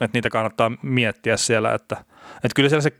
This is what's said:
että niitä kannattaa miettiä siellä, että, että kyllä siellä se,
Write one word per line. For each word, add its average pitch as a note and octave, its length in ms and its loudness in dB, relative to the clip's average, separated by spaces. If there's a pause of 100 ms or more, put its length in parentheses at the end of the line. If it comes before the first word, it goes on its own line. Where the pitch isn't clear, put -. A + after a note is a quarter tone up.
että A#2 160 -2
niitä A#2 120 0
kannattaa A2+ 420 0 (100)
miettiä A#2 560 -2
siellä, A2+ 360 0
että, - 240 -8 (380)
että - 200 -4
kyllä C#3 140 4
siellä D3+ 120 2
se, D3 180 0